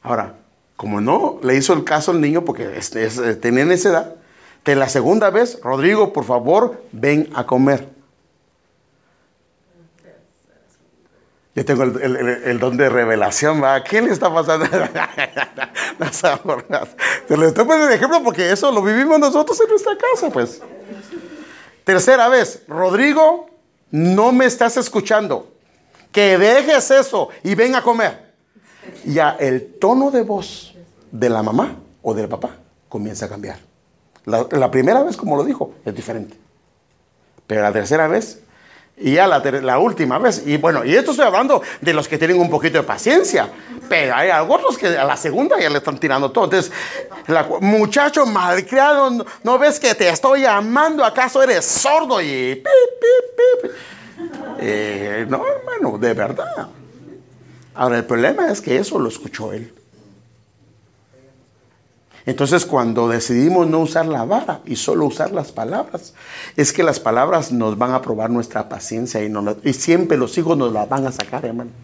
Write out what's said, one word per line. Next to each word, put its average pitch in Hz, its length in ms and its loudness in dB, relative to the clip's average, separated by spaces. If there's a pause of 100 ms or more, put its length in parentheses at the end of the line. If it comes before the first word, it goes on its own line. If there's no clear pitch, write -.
Ahora, 113 320 -6 (420)
como 104 240 -6
no 185 420 0
le 131 140 2
hizo 139 160 2
el 156 120 0
caso 151 260 -2
al 170 100 0
niño 156 240 0
porque - 320 -8
es, - 180 -12
es, 110 220 -4
eh, 117 200 -2
tenía 117 280 0
necedad, 175 500 0 (480)
de 143 140 2
la 135 140 0
segunda 185 400 2
vez, 233 320 0
"Rodrigo, 180 500 0
por 139 120 -4
favor, 143 580 0 (100)
ven 147 420 0
a 123 120 -4
comer". 131 420 0 (3750)
Yo 131 100 -4
tengo 135 200 0
el, 127 180 -2
el, 127 140 -2
el, 123 120 -2 (160)
el 123 140 -2
don 123 180 -2
de 135 120 4
revelación, 120 760 0
¿va? 135 220 2
¿Qué 214 180 0
le 240 80 0
está 175 220 0
pasando? 160 340 0
<laughs> 147 100 -2 (1200)
No 160 160 -6
se - 140 -2
aburra. 143 560 -2 (460)
Te - 80 2
lo 240 100 6
estoy 233 180 4
poniendo 302 220 4
de 262 80 4
ejemplo 277 300 2
porque 180 260 0
eso 262 220 2
lo 208 100 2
vivimos 269 380 2
nosotros 302 400 2
en 440 80 4
nuestra 427 280 0
casa, 453 340 -2
pues. 120 300 -4 (1200)
Tercera 226 440 4
vez, 247 380 2
"Rodrigo, 277 800 2 (440)
no 185 400 4
me 254 140 4
estás 240 300 0
escuchando. 208 760 -2 (580)
Que 202 260 4
dejes 254 540 4
eso 233 380 2 (160)
y 196 100 0
ven 247 220 2
a 240 60 -2
comer". 226 520 -2 (680)
Ya 147 340 2
el 131 400 -2
tono 262 320 2
de 254 120 0
voz - 520 -8 (380)
de 120 160 0
la 110 160 0
mamá 151 320 -2 (260)
o 113 100 -4
del 104 160 -4
papá - 280 -10 (320)
comienza 104 380 -10
a - 20 -10
cambiar. 98 300 -14 (640)
La, 113 260 0
la 131 220 2
primera 185 320 4
vez, 330 120 -6
como 160 200 -4
lo 147 80 0
dijo, - 300 -4 (100)
es 107 100 -8
diferente. 110 420 -12 (1120)
Pero 107 160 -2
la 104 100 2
tercera 135 360 0
vez, 214 320 -2 (560)
y 135 180 0
ya 180 120 6
la 151 160 2
ter-, 135 220 -2
la 127 140 2
última 160 400 0
vez, 220 280 0
y 147 100 0
bueno, 151 280 0
y 135 100 0
esto 262 160 2
estoy 285 160 2
hablando 233 360 2 (180)
de 160 120 0
los 151 160 4
que 156 100 -4
tienen 165 200 2
un 170 100 2
poquito 156 300 0
de 147 60 0
paciencia, 170 640 2 (380)
pero 143 260 0
hay 156 160 2 (180)
otros 294 300 0
que 196 80 -4
a 160 180 0
la 139 120 0
segunda 220 440 -2
ya 160 80 0
le 147 100 0
están 139 200 -6
tirando 139 320 -2
todo. 202 140 2
Entonces, 175 260 0 (560)
la 156 200 0
cu-, 180 140 -4
"Muchacho 220 640 2
malcriado, 233 840 2
¿no, 233 140 -4 (180)
no 247 160 2
ves 294 220 2
que 233 140 2
te 196 140 2
estoy 269 340 2
llamando? 247 600 2
¿Acaso 254 380 2
eres 233 220 2
sordo?". 277 560 0
Y 131 340 -4
pip, 131 100 -16 (360)
pip, 494 640 2
pip. - 80 -8 (880)
Eh, 104 680 -4
no, 139 180 -4
hermano, 508 520 -4
de 117 160 0
verdad. - 540 -6 (1080)
Ahora, 123 240 0
el 113 60 -4
problema 175 480 0
es - 80 -6
que 131 180 -2
eso 202 220 -4
lo 120 80 -2
escuchó 107 440 -12
él. 113 220 -14 (2500)
Entonces, 143 400 0
cuando 117 440 0
decidimos 127 580 2
no 160 140 0
usar 160 260 -2
la 139 180 -4
vara 180 400 -4
y 117 120 -8
solo 165 280 -2
usar 156 280 -4
las 160 200 -8
palabras, - 640 -10 (420)
es 143 160 0
que 180 120 0
las 151 160 0
palabras 135 520 0
nos 110 240 -2
van 123 160 -2
a 127 80 0
probar 110 300 -4
nuestra 117 380 -4
paciencia 113 540 -8
y, 104 60 -6
no 107 140 -6
la, 104 200 -4
y 139 100 -2
siempre 170 440 2
los 123 220 -2
hijos 165 180 0
nos 127 160 0
la 107 140 -2
van 135 200 -4
a 127 60 -6
sacar, 135 320 -8
hermano. 117 260 -8 (140)